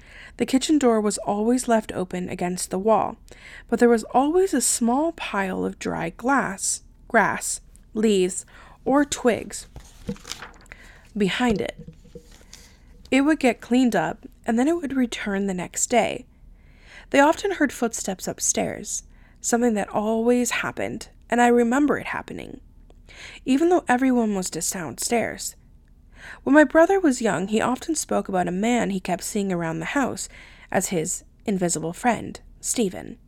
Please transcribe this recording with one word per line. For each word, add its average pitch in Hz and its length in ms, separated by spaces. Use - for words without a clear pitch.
The 240 80
kitchen 262 320
door 240 240
was 208 180
always 220 500
left 220 240
open 180 360
against 180 420
the 185 100
wall, 214 360
but 226 100
there 240 100
was 226 240
always 320 400
a 285 80
small 262 520
pile 190 520
of 190 140
dry 165 320
glass, 220 720
grass, - 540
leaves, 202 500
or 285 200
twigs - 640
behind 214 440
it. - 160
It 262 120
would 302 180
get 240 200
cleaned 247 360
up, 165 300
and 226 140
then 262 100
it 339 80
would 277 200
return 208 500
the 190 80
next 175 320
day. 214 400
They 269 100
often 330 320
heard 302 200
footsteps - 560
upstairs, - 760
something 240 340
that 202 140
always 226 600
happened, 120 580
and 233 100
I 240 60
remember 240 520
it - 80
happening, - 540
even 277 220
though 349 200
everyone 247 460
was 185 160
just - 220
downstairs. - 840
When 254 100
my 302 120
brother 339 340
was 277 240
young, 190 240
he 214 140
often - 340
spoke 202 340
about 180 200
a 170 40
man 202 380
he 196 80
kept 180 240
seeing 196 300
around 165 260
the 160 80
house 220 420
as - 180
his 165 340
invisible 180 460
friend, - 480
Stephen. 180 680